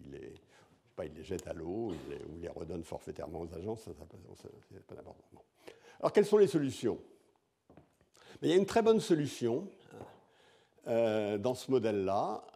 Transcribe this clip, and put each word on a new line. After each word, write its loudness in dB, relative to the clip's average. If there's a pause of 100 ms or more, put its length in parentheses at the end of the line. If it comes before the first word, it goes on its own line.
il -16
les, -14
je -16
sais -20
pas, -8
il -12
les -16
jette -8
à -6
l'eau, -6
il -10
les, -12
ou -14
il -14
les -8
redonne -8
forfaitairement -10
aux -10
agences, -8
ça, -14
ça, -18
ça, -20
ça, -18 (240)
c'est -20
pas -16
d'importance. -20
Bon. -20 (600)
Alors, 0
quelles 8
sont 8
les 8
solutions ? 0 (1400)
Mais 2
il 4
y 6
a 6
une 6
très 4
bonne 6
solution, 0 (1200)
euh, 2
dans 0
ce -8
modèle-là, 2 (120)